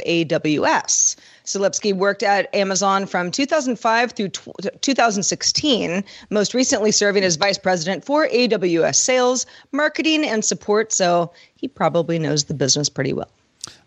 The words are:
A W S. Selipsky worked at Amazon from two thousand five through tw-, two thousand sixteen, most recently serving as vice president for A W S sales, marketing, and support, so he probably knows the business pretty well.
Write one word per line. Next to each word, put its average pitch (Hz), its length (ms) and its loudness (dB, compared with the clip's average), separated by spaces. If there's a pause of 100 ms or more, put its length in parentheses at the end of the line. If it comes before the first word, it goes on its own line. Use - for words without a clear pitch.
A 165 220 0
W 151 400 0
S. - 500 0 (300)
Selipsky 196 480 -2
worked 196 300 0
at 202 300 0
Amazon 196 520 0
from 180 260 -4
two 269 140 -2
thousand 262 340 -2
five 233 320 0
through 208 160 -6
tw-, - 540 -10
two 269 120 0
thousand 226 300 2
sixteen, 196 800 -2 (260)
most 202 240 0
recently 233 380 2
serving 202 320 2
as 180 140 2
vice 196 200 0
president 180 460 -2
for 294 260 0
A 247 180 2
W 175 360 0
S 147 160 2
sales, 254 460 2 (260)
marketing, 302 540 0
and 214 180 -2
support, 214 480 -2
so 175 400 2 (240)
he - 140 -8
probably 165 500 0
knows 151 240 -2
the - 100 -8
business 143 360 0
pretty 139 240 -4
well. - 160 -8 (580)